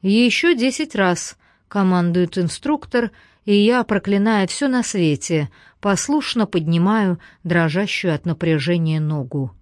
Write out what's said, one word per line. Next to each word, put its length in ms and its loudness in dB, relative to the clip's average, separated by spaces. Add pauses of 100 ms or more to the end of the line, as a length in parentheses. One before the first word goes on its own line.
«Еще 500 2
десять 420 -2
раз», — 420 -2 (300)
командует 720 0
инструктор, 720 -2 (340)
и 100 2
я, 280 4
проклиная 640 0
все 220 -4
на 160 0
свете, 680 -2 (300)
послушно 680 0
поднимаю 720 0 (260)
дрожащую 720 0
от 120 -4
напряжения 760 0
ногу. 640 -4